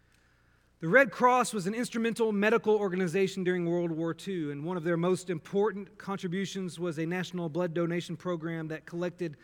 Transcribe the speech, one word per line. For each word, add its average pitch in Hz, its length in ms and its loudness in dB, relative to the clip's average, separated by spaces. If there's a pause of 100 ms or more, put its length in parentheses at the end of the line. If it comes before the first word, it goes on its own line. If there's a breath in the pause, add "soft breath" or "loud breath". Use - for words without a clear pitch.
(800 soft breath)
The 160 80 -4
Red 240 220 8
Cross 247 420 4
was 196 140 -2
an 202 80 -2
instrumental 226 580 0
medical 214 420 4
organization 190 680 0
during 175 220 0
World 170 240 0
War 165 240 -2
Two, 165 360 -6
and 143 140 -8
one 180 140 -4
of 156 60 -6
their 175 120 2
most 175 320 2
important 196 680 -2
contributions 190 800 -6
was 165 200 -4
a 165 60 -2
national 170 460 -4
blood 170 240 -2
donation 170 420 -2
program 165 520 -4
that 156 180 -10
collected 175 580 -6